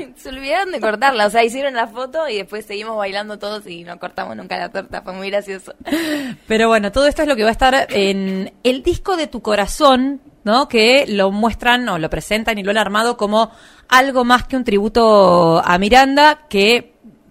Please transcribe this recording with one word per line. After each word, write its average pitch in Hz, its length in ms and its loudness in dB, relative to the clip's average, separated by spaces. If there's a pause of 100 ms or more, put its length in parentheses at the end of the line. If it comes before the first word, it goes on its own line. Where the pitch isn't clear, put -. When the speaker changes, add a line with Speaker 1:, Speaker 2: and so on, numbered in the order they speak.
Speaker 1:
<laughs> - 80 -20
Se - 120 -18
olvidaron 277 420 -4
de 330 100 -6
cortarla, 214 460 0
o 208 40 0
sea, 233 120 2
hicieron 262 320 -4
la 226 140 -2
foto 262 400 -6
y 220 80 -6
después 202 280 -10
seguimos 214 320 -10
bailando 208 440 -6
todos 208 260 -10
y 170 160 -16
no 170 160 -16
cortamos 190 380 -12
nunca 185 200 -10
la 175 120 -8
torta, 190 340 -10
fue 190 120 -14
muy 190 160 -10
gracioso. 196 440 -8 (720)
Speaker 2:
Pero 220 220 0
bueno, 208 240 0
todo 277 160 2
esto 294 140 0
es 294 60 0
lo 285 60 0
que 214 80 -2
va 214 60 2
a 226 40 2
estar 262 380 2
en 196 600 -2 (100)
el 262 220 0
disco 359 320 -2
de 311 100 -4
tu 220 160 -12
corazón, 262 760 2 (240)
¿no? 220 240 2
Que 240 400 4
lo 196 240 0
muestran 240 560 0
o 180 100 -4
lo 156 100 -4
presentan 214 500 -4
y 196 40 -8
lo 190 80 -2
han 214 80 0
armado 214 380 -2
como 214 340 0 (380)
algo 254 360 2
más 247 200 2
que - 120 -6
un 247 80 -4
tributo 196 1000 4
a 175 140 2
Miranda, 269 720 4
que 214 460 0 (360)